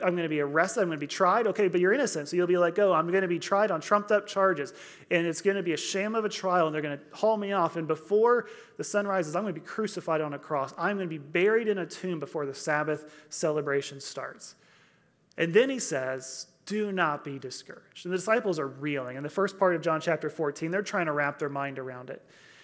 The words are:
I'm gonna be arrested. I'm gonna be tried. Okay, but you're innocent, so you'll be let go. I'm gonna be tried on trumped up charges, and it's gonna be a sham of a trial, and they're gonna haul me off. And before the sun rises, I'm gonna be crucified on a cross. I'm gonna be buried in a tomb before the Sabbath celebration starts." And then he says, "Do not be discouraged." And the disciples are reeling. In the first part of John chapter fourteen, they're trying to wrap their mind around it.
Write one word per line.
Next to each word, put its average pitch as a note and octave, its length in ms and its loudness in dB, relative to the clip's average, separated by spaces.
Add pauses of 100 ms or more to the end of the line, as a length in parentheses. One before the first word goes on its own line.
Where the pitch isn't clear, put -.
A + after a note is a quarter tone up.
I'm F3+ 140 2
gonna E3+ 120 -2
be D3+ 120 0
arrested. D#3+ 400 2
I'm F#3 80 2
gonna D#3+ 100 -4
be D3 80 -6
tried. G3 400 4
Okay, G3 220 2
but F3+ 120 2
you're F#3 120 6
innocent, G#3 360 0
so - 80 -4
you'll F3+ 120 4
be F3+ 80 4
let E3+ 180 4
go. G3+ 180 6
I'm D#3+ 180 4
gonna F#3+ 180 2
be E3+ 100 0
tried G3+ 320 2
on E3 100 -2
trumped G#3 300 2
up G#3 160 4
charges, F3 460 0 (400)
and E3+ 140 4
it's D#3+ 140 -2
gonna G3 220 2
be E3+ 120 -2
a - 20 -2
sham G3+ 400 -4
of A3 80 0
a G#3+ 40 -2
trial, F3+ 380 2
and D3+ 80 0
they're D#3 80 -2
gonna C#3+ 180 -6 (120)
haul A3 240 2
me G3+ 160 -4
off. F3 240 2
And E3 100 -4
before G#3+ 640 4 (300)
the D#3+ 60 -4
sun G#3 220 0
rises, F3 300 0
I'm F#3 60 -2
gonna G#3 100 -4
be D#3+ 80 -8
crucified F3+ 600 -4
on D3 140 -4
a C#3+ 60 -8
cross. C#3 360 -4
I'm F#3+ 200 -2
gonna F#3+ 120 -4
be D#3+ 100 -8
buried F#3 500 2
in G3+ 100 0
a E3+ 80 -4
tomb F3 320 -6
before C#3+ 280 -6
the C#3 80 -6
Sabbath D3+ 580 -2 (160)
celebration C#3+ 720 -2
starts." - 560 -14 (800)
And E3 160 0
then A#3 180 6
he C4 100 -4
says, C3 680 -6 (200)
"Do G#3 260 -4
not D#3 320 0
be C#3 160 -10
discouraged." - 640 -14
And F3 60 -6
the F#3 60 0
disciples G#3 420 0
are C#3 80 -2
reeling. C3 480 -6
In C#3 80 -8
the C#3+ 40 -4
first G3 300 -2
part F#3 160 4
of D#3+ 80 -2
John D#3+ 180 0
chapter D#3 300 -2
fourteen, D3+ 400 -4
they're F#3+ 120 -2
trying G3 240 -2
to D#3 60 0
wrap D3 280 -2
their D3+ 80 -2
mind C#3 320 -6
around B2+ 300 -12
it. - 140 -14 (400)